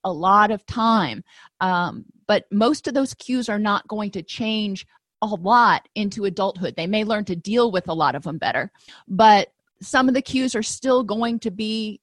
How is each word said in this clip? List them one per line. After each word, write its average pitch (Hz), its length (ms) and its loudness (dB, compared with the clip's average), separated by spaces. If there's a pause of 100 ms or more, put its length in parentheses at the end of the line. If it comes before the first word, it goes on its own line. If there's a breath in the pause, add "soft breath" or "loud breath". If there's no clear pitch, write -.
a 190 80 -2
lot 196 380 4
of 208 160 -6
time. 220 560 0 (380 loud breath)
Um, 175 460 -2 (200)
but 208 240 2
most 226 380 0
of 240 60 -4
those 269 200 0
cues 247 340 -4
are 208 100 -2
not 208 280 0
going 214 260 -6
to 175 100 -8
change 214 640 -4 (340 soft breath)
a 220 60 -2
lot 208 680 2
into 208 300 -4
adulthood. 190 520 -2
They 165 100 -4
may 214 180 0
learn 208 220 -2
to 180 100 -4
deal 226 340 0
with 185 180 -2
a 165 60 -2
lot 147 200 2
of 143 80 -8
them 160 160 -8
better, 127 340 -2 (340 loud breath)
but 202 460 6 (300)
some 262 260 2
of 254 60 4
the - 80 0
cues 262 320 -2
are 220 80 -2
still 254 420 0
going 226 360 -2
to 220 100 -4
be 214 520 -6